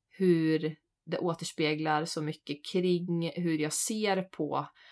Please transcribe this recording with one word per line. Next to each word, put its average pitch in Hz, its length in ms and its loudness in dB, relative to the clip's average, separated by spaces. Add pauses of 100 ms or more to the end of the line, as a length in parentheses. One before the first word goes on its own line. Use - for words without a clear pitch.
(180)
hur 160 580 4 (300)
det - 120 -4
återspeglar 156 840 0
så 165 180 -4
mycket 151 340 -6 (160)
kring 175 640 0
hur 165 240 0
jag 151 140 -2
ser 208 500 0
på 147 440 -4 (260)